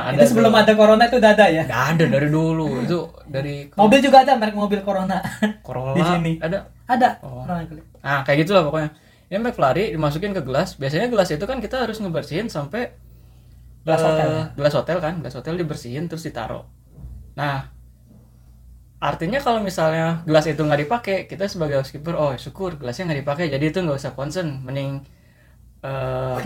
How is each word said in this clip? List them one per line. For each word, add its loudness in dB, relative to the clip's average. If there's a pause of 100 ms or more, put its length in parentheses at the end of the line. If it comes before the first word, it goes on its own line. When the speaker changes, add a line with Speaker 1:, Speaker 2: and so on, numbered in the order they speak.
Speaker 1:
Itu -4
Speaker 2:
ada 8
Speaker 1:
sebelum 6
Speaker 2:
tuh. 6
Speaker 1:
ada 6
Corona 8
itu 0
udah 8
ada 8
ya? 2
Speaker 2:
Udah -2
ada 2
dari 2
dulu. 0 (140)
Itu -2 (260)
dari -6 (180)
Speaker 1:
Mobil 6
juga 8
ada 6
merek 0
mobil -2
Corona. -2 (260)
<laughs> -4
Speaker 2:
Corolla, -6
Speaker 1:
Di 4
sini. 2
Speaker 2:
ada. -4 (180)
Speaker 1:
Ada. 4 (120)
Speaker 2:
Oh. -14
Speaker 1:
Corona -6
kulit. -16 (120)
Speaker 2:
Ah, -2
kayak 2
gitulah 4
pokoknya. -2 (340)
Ini -6
McFlurry 0
dimasukin -4
ke -4
gelas. -2
Biasanya -2
gelas 2
itu -4
kan -6
kita -6
harus -6
ngebersihin -6
sampai, -8 (880)
Speaker 1:
Gelas 0
Speaker 2:
eh, 0
Speaker 1:
hotel 2
ya? -2 (120)
Speaker 2:
gelas 0
hotel 0
kan, -4
gelas -10
hotel -8
dibersihin -6
terus -10
ditaruh. -8 (720)
Nah, -6 (1300)
artinya -4
kalau 0
misalnya -2
gelas 4
itu -2
nggak 2
dipakai, -2
kita -6
sebagai -4
housekeeper, -6
"Oh, 0
syukur -8
gelasnya -8
nggak -2
dipakai, -2
jadi -2
itu -2
nggak -2
usah -8
concern, -6
mending, -8 (800)
eh, -6